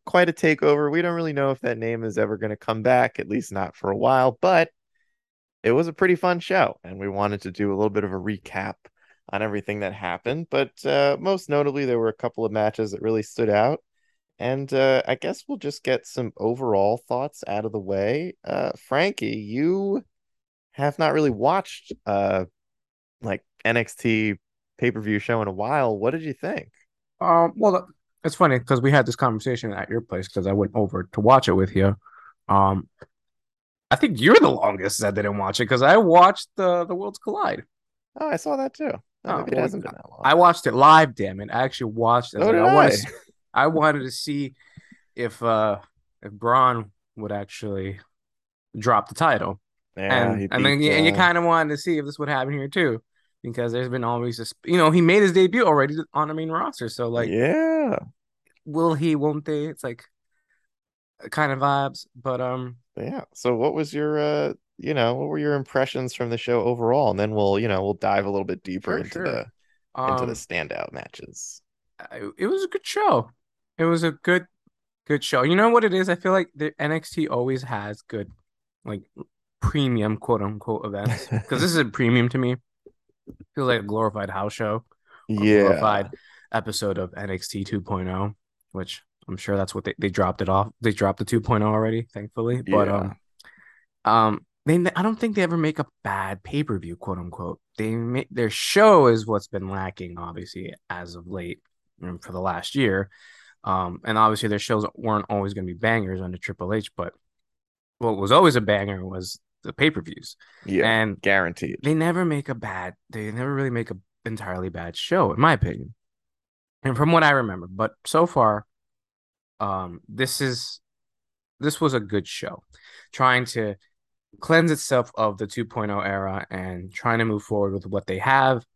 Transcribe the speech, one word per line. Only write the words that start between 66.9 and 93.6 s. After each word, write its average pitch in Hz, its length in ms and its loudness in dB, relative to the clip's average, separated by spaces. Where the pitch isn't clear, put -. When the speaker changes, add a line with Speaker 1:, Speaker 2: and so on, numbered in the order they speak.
Speaker 1:
And 95 80 -2
then 107 120 0
we'll, 101 280 2
you 113 80 0
know, 95 160 0
we'll 98 120 -2
dive 101 320 0
a 101 40 -4
little 98 140 -2
bit 92 180 -8
deeper 92 360 -6
Speaker 2:
Sure, - 60 -6
Speaker 1:
into - 100 -16
Speaker 2:
sure. 180 100 -8
Speaker 1:
the, - 840 -8
into 127 180 -2
the 120 60 -6
Speaker 2:
Um, 113 40 -10
Speaker 1:
standout - 560 -8
matches. - 720 -18
Speaker 2:
I, 113 380 -14
it 196 120 -4
was 381 160 -2
a 349 40 -6
good - 160 -8
show. 370 460 0
It 165 80 0
was 165 160 0
a 160 100 0
good, 180 340 0
good 147 180 -2
show. 127 180 0
You 165 140 4
know 220 140 4
what 233 140 4
it 190 100 2
is? 190 160 0
I 170 60 0
feel 185 160 0
like 185 220 0
the 151 240 -6
N 151 140 -2
X 160 200 -6
T 160 160 -2
always 127 340 -2
has 104 400 -8
good, 104 280 -10
like, 104 160 -10
premium 117 560 0
quote 110 240 -2
unquote 104 420 -6
events, 104 440 -4
Speaker 1:
<laughs> 110 200 -4
Speaker 2:
'cause 135 140 -2
this 180 80 0
is 165 80 0
a 139 80 2
premium 120 420 2
to 123 80 -4
me. 127 200 0
Feels 131 140 -2
like 117 120 2
a 101 40 -8
glorified 104 440 -2
house 98 240 -6
show, 110 320 -4
a - 20 -2
Speaker 1:
Yeah. 104 300 6
Speaker 2:
glorified 101 480 2
episode 104 460 -4
of 90 180 -6
N 98 140 -8
X 92 180 -8
T 98 160 -6
two 101 160 -6
point 92 300 -6
oh, 98 240 -4
which 92 300 -12
I'm 95 80 -8
sure 101 200 -4
that's 95 160 -2
what 95 120 -8
they, 101 140 -6
they 101 100 -2
dropped 92 340 -2
it 92 60 -4
off. 98 320 0
They 117 100 0
dropped 98 300 -2
the 110 40 -4
two 113 160 -2
point 110 220 0
oh 107 60 0
already, 110 440 -2
thankfully. 117 480 -6
But, 101 280 2
Speaker 1:
Yeah. 98 240 -2